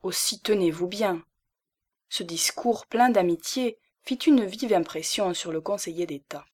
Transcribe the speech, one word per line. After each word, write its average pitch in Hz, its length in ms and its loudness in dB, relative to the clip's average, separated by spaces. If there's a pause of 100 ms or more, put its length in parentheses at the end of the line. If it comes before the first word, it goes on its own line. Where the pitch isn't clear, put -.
aussi - 380 -4
tenez-vous 180 460 2
bien. 208 360 -2 (840)
Ce - 140 -8
discours 175 640 -2
plein 240 240 4
d'amitié 214 680 0 (260)
fit 262 100 -4
une 247 320 6
vive 214 260 -2
impression 175 600 0
sur 170 180 -6
le 160 80 -2
conseiller 175 460 -4
d'État. 143 480 -12